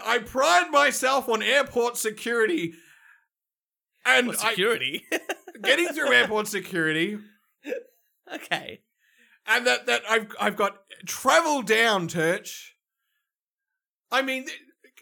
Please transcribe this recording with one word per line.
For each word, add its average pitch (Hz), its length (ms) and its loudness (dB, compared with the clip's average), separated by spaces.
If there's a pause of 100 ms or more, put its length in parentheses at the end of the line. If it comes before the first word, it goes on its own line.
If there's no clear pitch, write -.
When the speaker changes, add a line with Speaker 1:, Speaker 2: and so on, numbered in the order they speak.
Speaker 1:
I 233 160 0
pride 320 520 2
myself 277 580 2
on 214 140 0
airport 240 540 0
security. 220 760 -2 (1300)
And 247 220 4
Speaker 2:
What 202 160 -4
Speaker 1:
I 220 60 0
Speaker 2:
security? 180 560 -2 (280)
<laughs> - 280 -20
Speaker 1:
getting 339 280 2
through 277 240 -2
airport 214 340 2
security. 180 720 -2 (1120)
Speaker 2:
Okay. - 480 -8 (640)
Speaker 1:
And 240 200 2
that, 247 220 0
that 240 200 0
I've, 214 200 0 (120)
I've 208 160 0
got 202 220 0 (300)
travel 302 560 2
down, 214 440 2
Turch. 170 680 -4 (1400)
I 254 100 0
mean, 262 240 -4
th-, - 120 -14 (440)